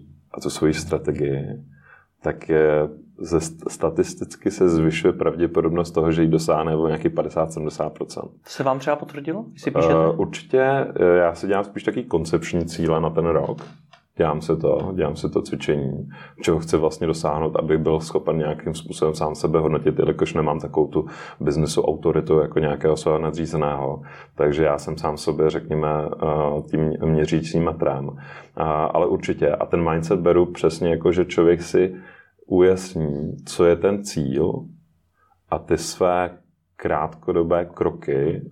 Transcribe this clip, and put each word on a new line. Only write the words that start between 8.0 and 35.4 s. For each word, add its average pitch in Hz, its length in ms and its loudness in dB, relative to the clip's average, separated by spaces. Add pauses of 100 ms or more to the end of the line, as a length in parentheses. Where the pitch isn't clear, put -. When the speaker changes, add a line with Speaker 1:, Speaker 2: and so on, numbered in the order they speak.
Speaker 2:
To - 240 -20
se - 140 -6
vám 135 160 0
třeba 147 160 -2
potvrdilo, 151 540 -8
když - 120 -20
si - 100 -4
píšete? 82 220 4
Speaker 1:
Eh, 80 180 4
určitě, 95 500 0
eh, 131 560 4
já 85 180 4
si - 120 -6
dělám 98 160 2
spíš - 200 -12
taky 123 200 -2
koncepční 82 600 -2
cíle 80 360 0
na 80 80 0
ten 82 160 0
rok. 78 320 0 (600)
Dělám 78 240 2
si 80 160 0
to, 78 380 2
dělám 78 200 0
si - 140 -4
to - 120 0
cvičení, 71 680 -4 (320)
čeho 82 180 2
chci 80 180 0
vlastně 78 300 0
dosáhnout, 78 480 0
abych 78 220 2
byl 80 220 2
schopen 80 380 -2
nějakým 78 380 -4
způsobem 80 400 -2
sám 78 200 -2
sebe 82 240 0
hodnotit, 76 400 0
jelikož 80 340 0
nemám 78 260 0
takovou 78 280 0
tu - 180 -2 (340)
biznesu 73 440 0
autoritu 78 560 2
jako 76 200 0
nějakého 78 380 0
svého 78 220 0
nadřízeného. 76 840 -4 (340)
Takže 73 280 2
já 73 140 4
jsem 78 200 -8
sám 78 200 -4
sobě, 78 320 0
řekněme, 78 400 -2 (160)
eh, 76 560 -2
tím 78 320 0 (120)
měřícím 80 580 0
metrem. 73 460 -2 (460)
A, 78 300 0
ale 85 220 2
určitě. 80 420 0
A - 160 0
ten 85 260 0
mindset 82 280 0
beru 87 260 4
přesně 85 440 0
jako, 82 220 2
že 87 140 2
člověk 85 360 4
si 92 340 0 (520)
ujasní, 90 880 2 (100)
co - 200 2
je 85 100 6
ten 101 280 0
cíl 71 500 -2 (960)